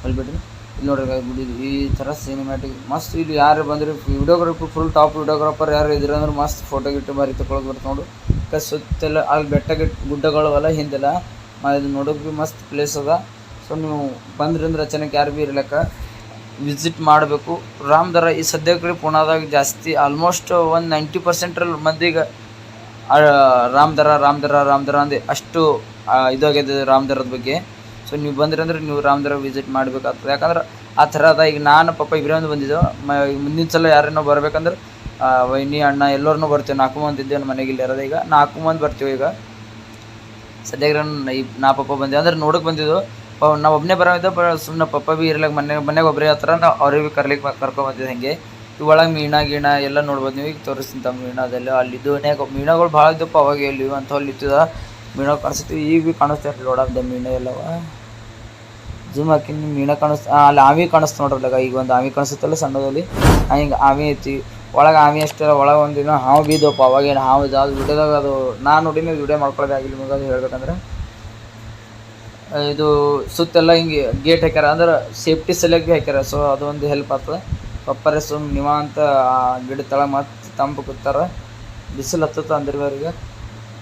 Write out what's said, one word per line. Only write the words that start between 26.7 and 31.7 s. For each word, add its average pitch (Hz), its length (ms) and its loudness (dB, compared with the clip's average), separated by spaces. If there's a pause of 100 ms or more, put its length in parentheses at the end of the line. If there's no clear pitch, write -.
ರಾಮದರದ 135 420 2
ಬಗ್ಗೆ. 131 500 -6 (340)
So 147 100 -6
ನೀವು 147 160 -4
ಬಂದ್ರಿ 156 260 0
ಅಂದ್ರೆ 160 180 -2
ನೀವು 147 200 -2
ರಾಮದರ 143 340 0
ವಿಸಿಟ್ 135 340 -6
ಮಾಡ್ಬೇಕಾಗ್ತದೆ. 131 640 -4
ಯಾಕಂದ್ರೆ 160 300 0 (380)
ಆ 143 60 8
ಥರ 151 220 2
ಅದ. 156 140 6
ಈಗ 156 220 2
ನಾನು 156 300 6